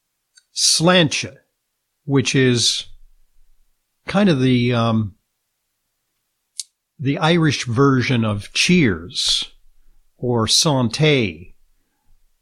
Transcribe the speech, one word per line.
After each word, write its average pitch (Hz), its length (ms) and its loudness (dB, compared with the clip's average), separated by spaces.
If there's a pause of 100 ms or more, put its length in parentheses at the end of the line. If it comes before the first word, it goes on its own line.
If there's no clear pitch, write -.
(520)
sláinte, 165 840 0 (680)
which 139 300 -2
is 123 520 0 (1200)
kind 202 200 2
of 147 120 2
the, 123 320 2
um, 113 400 0 (1900)
the 139 200 -4
Irish 160 480 0
version 127 580 2
of 104 300 -4
cheers 117 1000 -2 (640)
or 120 300 -2
santé, 127 1080 0 (880)